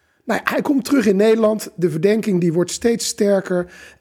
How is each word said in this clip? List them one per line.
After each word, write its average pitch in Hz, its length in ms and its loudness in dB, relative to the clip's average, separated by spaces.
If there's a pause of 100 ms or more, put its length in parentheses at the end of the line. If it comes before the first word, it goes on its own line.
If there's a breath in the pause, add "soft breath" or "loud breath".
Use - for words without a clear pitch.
(240)
Nou 196 200 -4
ja, - 60 -4
hij 269 120 0
komt 277 220 0
terug 269 220 2
in 202 100 2
Nederland. 220 600 2
De 170 140 0
verdenking 190 500 0
die 170 120 2
wordt 175 180 -2
steeds - 360 -2
sterker. 190 640 -2 (280 loud breath)